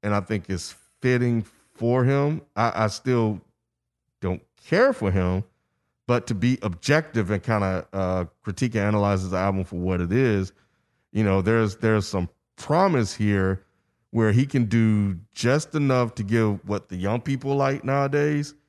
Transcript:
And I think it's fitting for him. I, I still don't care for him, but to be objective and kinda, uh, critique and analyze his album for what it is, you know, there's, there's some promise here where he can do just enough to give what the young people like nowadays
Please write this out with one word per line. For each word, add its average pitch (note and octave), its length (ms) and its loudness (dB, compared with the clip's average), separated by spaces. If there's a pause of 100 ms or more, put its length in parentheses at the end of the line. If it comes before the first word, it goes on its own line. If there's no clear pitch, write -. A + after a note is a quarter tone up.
And G#2 120 0
I G2+ 60 2
think F#2+ 280 -6
it's - 260 -6 (260)
fitting A#2+ 440 0 (300)
for A#2+ 300 0
him. C#3+ 380 0 (140)
I, A2 280 0
I - 40 2
still A2 520 0 (800)
don't F#2 220 -4 (240)
care B3 260 4
for G2+ 180 -2
him, F#2 340 0 (640)
but B2 200 0
to A#2 80 -2
be A#2+ 280 0
objective G#2+ 680 -2
and G2+ 120 -2
kinda, G2 520 -2
uh, F#2 300 -2 (180)
critique A2+ 320 -4
and G#2 100 0
analyze G2+ 380 2
his F#2 120 -6
album F#2+ 300 0
for F2+ 120 -10
what F2+ 260 -2
it F2 100 -2
is, A2 400 0 (600)
you G#2+ 120 0
know, F#2+ 180 4
there's, A2 340 2
there's A2 300 2
some F2+ 220 -4 (280)
promise D#3 580 0
here G2 500 0 (460)
where A2 220 2
he B2 120 4
can C3 220 0
do G#2 520 2 (160)
just C#3 400 0
enough C3 420 0
to G#2+ 60 -6
give G#2+ 460 0
what G2+ 220 -6
the F#2 60 -10
young G2+ 260 -2
people C#3 340 -4
like C#3 280 -2
nowadays C#3+ 720 -2 (140)